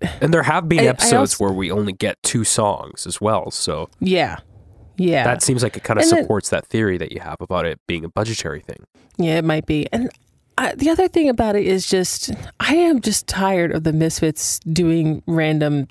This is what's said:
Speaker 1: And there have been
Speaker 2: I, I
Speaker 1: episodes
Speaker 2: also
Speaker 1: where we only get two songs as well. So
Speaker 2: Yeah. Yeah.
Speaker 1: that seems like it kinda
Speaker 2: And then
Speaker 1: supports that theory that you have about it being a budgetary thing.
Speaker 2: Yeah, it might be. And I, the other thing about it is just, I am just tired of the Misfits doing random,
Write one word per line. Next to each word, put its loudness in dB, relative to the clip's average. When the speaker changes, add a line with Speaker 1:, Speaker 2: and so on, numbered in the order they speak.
Speaker 1:
And 4
there 4
have 0
been 4
Speaker 2:
I, 6
I 6
Speaker 1:
episodes 2
Speaker 2:
also -2
Speaker 1:
where 0
we -2
only -2
get -4
two 0
songs -2
as -8
well. 0
So -4
Speaker 2:
Yeah. 0
Yeah. 2
Speaker 1:
that 0
seems 2
like -2
it -12
kinda 2
Speaker 2:
And 6
then 4
Speaker 1:
supports -2
that -2
theory 0
that -8
you -10
have -12
about -4
it -6
being -4
a -10
budgetary -4
thing. -18
Speaker 2:
Yeah, 0
it 0
might 0
be. -2
And -2
I, -2
the 2
other 2
thing 2
about 0
it 0
is 0
just, -2
I 2
am 4
just -2
tired 0
of -4
the 0
Misfits 0
doing 0
random, 0